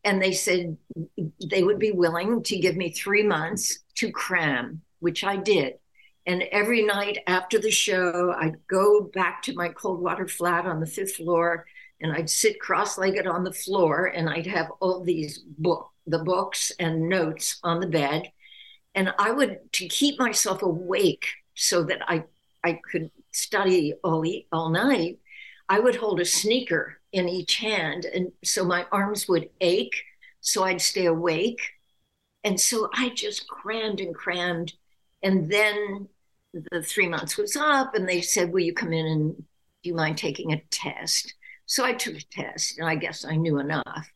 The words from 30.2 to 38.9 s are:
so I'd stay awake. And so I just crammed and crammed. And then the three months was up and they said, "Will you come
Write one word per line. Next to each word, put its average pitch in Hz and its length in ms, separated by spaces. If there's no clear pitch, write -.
so - 220
I'd 185 160
stay 180 280
awake. 170 520
And 196 160
so 220 340
I 247 160
just 208 380
crammed 214 520
and 170 140
crammed. 175 600
And 190 280
then 208 560
the 165 300
three 190 240
months 165 280
was 208 200
up 277 400
and 190 120
they 180 140
said, 175 300
"Will 185 80
you 170 160
come 165 180